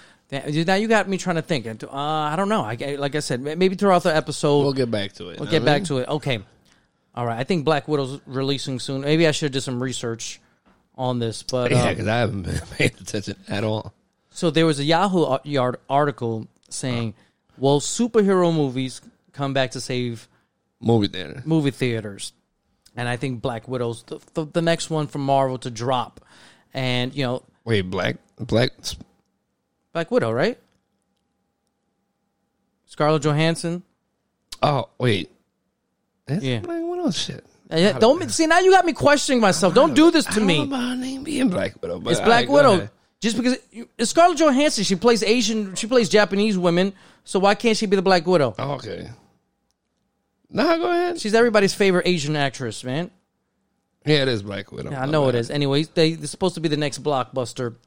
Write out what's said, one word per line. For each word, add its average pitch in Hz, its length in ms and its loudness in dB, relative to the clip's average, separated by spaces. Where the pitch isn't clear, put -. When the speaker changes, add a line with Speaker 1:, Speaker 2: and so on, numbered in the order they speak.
Speaker 1:
Th-, 147 380 -4
now 190 80 2
you 214 140 0
got 208 200 2
me 190 100 -2
trying 175 180 -2
to 156 60 -2
think. 131 240 -4
Uh, 113 260 -12
I 151 440 -2
don't 196 120 0
know. 208 140 0
I, 113 220 -4
I, 143 120 -4
like 139 180 -4
I 151 60 0
said, 131 200 -6
ma-, 143 140 -6
maybe 185 220 2
throughout 185 260 4
the 170 120 2
episode. 147 480 0
Speaker 2:
We'll 139 100 2
get 131 180 -2
back 101 240 -4
to 90 140 -16
it. 87 120 -14
Speaker 1:
We'll - 80 -8
Speaker 2:
I - 40 -2
Speaker 1:
get 160 120 2
back 147 180 4
Speaker 2:
mean 190 40 -6
Speaker 1:
to 147 120 -2
it. 123 100 -4
Okay. 139 320 -4
All 120 120 -4
right. 113 120 -4
I 127 60 -2
think 170 200 -2
Black 151 240 0
Widow's 139 380 -4
releasing 135 520 -4
soon. 135 240 -6
Maybe 160 240 2
I 156 40 4
should 143 220 -2
do 139 80 -2
some 123 220 -6
research 120 580 -8
on 127 220 -2
this. 117 240 -4
But, 123 280 -2
Speaker 2:
Yeah, 123 200 2
Speaker 1:
um, 110 60 -4
Speaker 2:
'cause 107 120 -4
I 113 100 0
haven't 101 240 -2
been 87 240 -6
<laughs> - 60 -18
paying - 180 0
attention 98 360 -8
at 101 160 -4
all. 107 280 -4
Speaker 1:
So 175 200 -2
there 160 160 2
was 151 140 2
a 143 40 -2
Yahoo 170 400 2
ar-, 131 200 0
yard 127 320 -2
article 123 580 -2
saying, 120 460 -6
"Will 139 240 4
superhero 196 720 2
movies 131 460 -2
come 139 220 -6
back 131 180 0
to 131 80 -10
save 123 480 -6
Speaker 2:
Movie 110 280 4
theater. 92 380 -10
Speaker 1:
movie 151 240 2
theaters?" 110 600 -6
And 120 120 -6
I 120 80 -4
think 127 240 -6
Black 117 280 -6
Widow's 120 360 -6
the, - 140 -14
the, 165 100 -4
the 156 180 -4
next 165 280 -2
one 151 160 -2
from 143 160 -8
Marvel 135 360 2
to 123 120 -10
drop. 120 500 -6
And, 127 400 -2
you 143 100 -4
know 123 180 -4
Speaker 2:
Wait, 110 180 0
Black, 92 340 -4
Black 120 420 0
s- - 160 -10
Speaker 1:
Black 165 160 -6
Widow, 233 200 2
right? 139 280 0
Scarlett 151 380 0
Johansson. 165 600 0
Speaker 2:
Oh, 139 360 0
wait. 107 320 0
That's 139 180 -4
Speaker 1:
Yeah. 123 160 -2
Speaker 2:
Black 339 220 -6
Widow 349 280 -4
shit. - 340 -8
Speaker 1:
Uh, 160 40 -2
yeah, 175 200 4
Speaker 2:
I - 20 -6
Speaker 1:
don't 254 220 6
Speaker 2:
don't 320 100 -6
Speaker 1:
see, 320 160 0
now 330 120 6
you 370 120 6
got 370 140 8
me 330 80 0
questioning 285 480 2
myself. 190 340 4
Don't 277 200 6
do 311 160 8
this 320 160 2
to - 60 -6
Speaker 2:
I - 40 -2
don't 214 100 2
Speaker 1:
me. 185 140 4
Speaker 2:
remember 277 160 -4
her 247 200 -4
name 262 280 -8
being 277 240 0
Black - 320 -4
Widow, 87 180 -6
but - 120 -4
Speaker 1:
It's 170 100 2
Speaker 2:
all - 60 2
Speaker 1:
Black 233 140 6
Speaker 2:
right, 254 80 0
go 277 60 2
Speaker 1:
Widow. 285 200 8
Speaker 2:
ahead. 110 160 -2
Speaker 1:
Just 214 180 -2
because 247 180 2
you, 233 240 -18
it's 226 140 -2
Scarlett 339 280 4
Johansson, 294 460 4
she 196 120 0
plays 226 260 2
Asian, 214 520 0
she - 120 -6
plays 233 240 2
Japanese 202 480 2
women. 180 340 2
So - 140 -2
why 196 160 4
can't 220 220 0
she 220 100 -2
be 196 100 2
the 190 60 2
Black 180 240 4
Widow? 156 320 2
Speaker 2:
Oh, 139 140 -4
okay. 101 360 -10
Nah, 320 260 2
go 349 140 -2
ahead. 349 300 -2
Speaker 1:
She's 208 140 -4
everybody's 214 400 4
favorite 185 320 2
Asian 156 300 -2
actress, 131 480 -4
man. 135 260 -4
Speaker 2:
Yeah, 147 180 4
it 131 60 0
is 113 160 -2
Black 98 260 -12
Widow. - 220 -10
Speaker 1:
Yeah, 131 100 -6
I 131 40 -4
Speaker 2:
My 143 60 -2
Speaker 1:
know 147 160 4
it 123 40 2
Speaker 2:
bad. 120 80 0
Speaker 1:
is. 113 100 -6
Anyway, 143 320 0
they, 160 300 0
they're 151 160 -10
supposed 180 260 -2
to 170 60 -10
be 160 80 -2
the 151 80 0
next 143 260 -6
blockbuster 123 720 -4